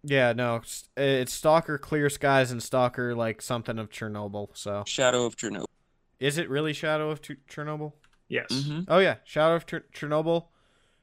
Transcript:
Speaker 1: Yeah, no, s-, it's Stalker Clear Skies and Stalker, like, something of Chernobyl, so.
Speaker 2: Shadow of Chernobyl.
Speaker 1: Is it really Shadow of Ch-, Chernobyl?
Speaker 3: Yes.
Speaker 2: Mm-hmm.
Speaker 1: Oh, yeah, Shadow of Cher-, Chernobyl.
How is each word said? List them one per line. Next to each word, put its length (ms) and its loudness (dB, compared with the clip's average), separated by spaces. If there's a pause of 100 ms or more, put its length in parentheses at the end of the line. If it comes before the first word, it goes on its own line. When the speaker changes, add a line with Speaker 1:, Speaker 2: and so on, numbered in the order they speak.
Speaker 1:
Yeah, 300 4
no, 240 0
s-, 400 -12
it's 360 2
Stalker 460 2
Clear 320 0
Skies 400 4
and 120 -6
Stalker, 520 0
like, 260 -2
something 380 -4
of 120 -8
Chernobyl, 640 -8
so. 280 -6
Speaker 2:
Shadow 400 2
of 120 -4
Chernobyl. 300 -6 (520)
Speaker 1:
Is 200 0
it 120 -4
really 220 -2
Shadow 380 -2
of 120 -8
Ch-, 160 -16 (100)
Chernobyl? 440 -10 (360)
Speaker 3:
Yes. 220 -4
Speaker 2:
Mm-hmm. 380 -2
Speaker 1:
Oh, 100 6
yeah, 260 4
Shadow 300 2
of 140 -2
Cher-, 260 -10
Chernobyl. 540 0 (540)